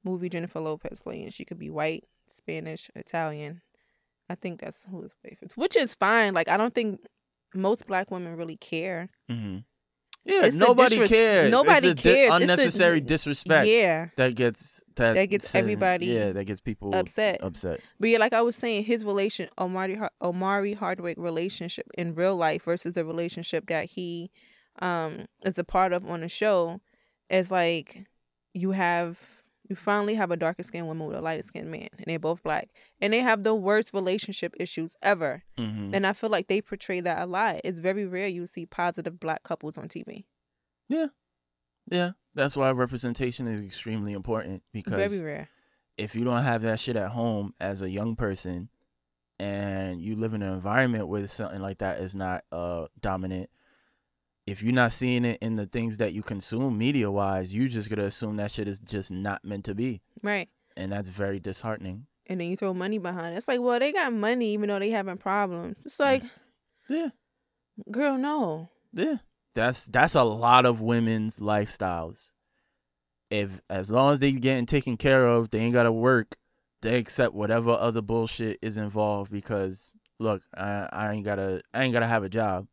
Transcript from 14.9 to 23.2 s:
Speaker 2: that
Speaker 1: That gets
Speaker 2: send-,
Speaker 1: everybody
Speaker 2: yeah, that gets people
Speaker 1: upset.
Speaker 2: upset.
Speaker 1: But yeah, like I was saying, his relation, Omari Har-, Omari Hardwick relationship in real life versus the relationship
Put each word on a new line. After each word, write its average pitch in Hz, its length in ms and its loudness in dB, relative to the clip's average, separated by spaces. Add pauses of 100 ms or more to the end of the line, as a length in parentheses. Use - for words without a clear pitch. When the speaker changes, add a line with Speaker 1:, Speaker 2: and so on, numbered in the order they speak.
Speaker 2:
that 113 180 6
Speaker 1:
That 190 140 6
gets 196 220 -2
Speaker 2:
send-, 190 140 4
Speaker 1:
everybody 185 440 2
Speaker 2:
yeah, 107 240 2
that 98 140 -4
gets 101 140 -6
people 104 360 -6
Speaker 1:
upset. 202 480 0
Speaker 2:
upset. - 360 -6 (200)
Speaker 1:
But 226 100 2
yeah, 226 80 6
like 220 160 4
I 226 80 4
was 233 140 2
saying, 214 300 -2
his 220 200 0
relation, 196 440 -2 (100)
Omari 185 380 -2
Har-, 214 140 -4 (120)
Omari 196 500 0
Hardwick 185 460 -6
relationship 170 680 -6 (100)
in 170 200 -4
real 185 200 2
life 160 280 0
versus 175 300 -4
the 170 120 -2
relationship 165 640 -4